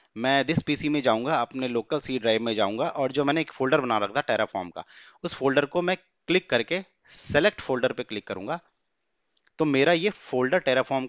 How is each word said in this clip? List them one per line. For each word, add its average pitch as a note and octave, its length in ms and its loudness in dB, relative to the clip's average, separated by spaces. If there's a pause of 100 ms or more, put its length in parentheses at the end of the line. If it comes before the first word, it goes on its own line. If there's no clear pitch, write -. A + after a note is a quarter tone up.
(160)
मैं C3 300 2
this D#3 180 0
पीसी D3+ 260 -2
में D3 120 0
जाऊँगा, B2 400 2
अपने C3 280 -6
लोकल A#2+ 320 -2
सी B2+ 180 -6
ड्राइव A2+ 220 2
में A#2 140 -2
जाऊँगा G#2+ 340 0
और C3+ 220 -2
जो C#3+ 120 0
मैंने D3 180 2
एक D3+ 120 -8
फोल्डर C3 280 2
बना A#2+ 160 0
रखा G#2 240 -2
था - 60 -10
Terraform G2+ 440 -2
का, F2 120 -12 (400)
उस - 120 -6
फोल्डर C3+ 320 2
को F3+ 140 -2
मैं F3+ 160 -2
क्लिक - 520 -4
करके C#3 340 0 (280)
सेलेक्ट - 500 0
फोल्डर B2+ 320 -2
पे B2 100 -6
क्लिक G#2 240 -8
करूँगा। G#2 320 -8 (1000)
तो D#3+ 60 2
मेरा C#3+ 280 4
ये F3 160 0
फोल्डर C3 500 0
Terraform C3 500 0